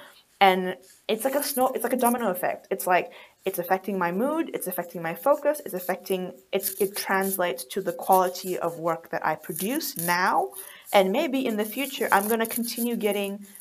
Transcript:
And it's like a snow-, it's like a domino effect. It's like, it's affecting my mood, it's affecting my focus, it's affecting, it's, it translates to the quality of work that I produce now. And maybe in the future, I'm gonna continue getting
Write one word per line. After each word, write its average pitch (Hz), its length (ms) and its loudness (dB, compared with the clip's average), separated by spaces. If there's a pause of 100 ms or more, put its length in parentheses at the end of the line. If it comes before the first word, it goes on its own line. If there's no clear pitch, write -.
(400)
And 185 360 6 (300)
it's 214 180 -2
like 269 120 0
a 285 80 0
snow-, 262 300 2
it's 220 100 -4
like 240 80 -2
a 240 80 2
domino 240 280 2
effect. - 420 -2
It's 190 160 -4
like, 180 260 2 (320)
it's 190 140 -4
affecting 190 400 -2
my 175 120 0
mood, 277 420 0
it's - 140 -6
affecting 175 340 -6
my 165 140 -4
focus, 285 500 2
it's - 100 -8
affecting, 185 580 -4 (180)
it's, 196 300 -2
it 202 160 0
translates 190 680 -2
to - 160 -6
the 175 120 -2
quality 185 680 2
of 165 200 -4
work 165 320 -4
that - 140 -4
I 156 120 0
produce 233 600 -4
now. 180 520 2 (440)
And 190 200 6
maybe 269 340 0
in 220 100 0
the 214 80 0
future, 262 460 -4
I'm 196 180 4
gonna 226 180 2
continue 233 500 -2
getting 202 500 -2 (140)